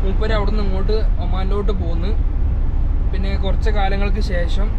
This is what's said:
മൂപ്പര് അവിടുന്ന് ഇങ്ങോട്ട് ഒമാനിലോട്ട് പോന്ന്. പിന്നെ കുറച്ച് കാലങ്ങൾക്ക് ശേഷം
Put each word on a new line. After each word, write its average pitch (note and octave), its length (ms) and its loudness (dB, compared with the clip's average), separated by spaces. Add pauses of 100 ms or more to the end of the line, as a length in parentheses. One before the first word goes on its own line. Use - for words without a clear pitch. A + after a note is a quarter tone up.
മൂപ്പര് G#3+ 340 0
അവിടുന്ന് G#3+ 300 0
ഇങ്ങോട്ട് G3+ 300 0 (280)
ഒമാനിലോട്ട് - 560 0
പോന്ന്. - 300 -2 (1000)
പിന്നെ F#3+ 220 -2 (100)
കുറച്ച് - 340 0
കാലങ്ങൾക്ക് G3 460 0 (100)
ശേഷം F#3 460 0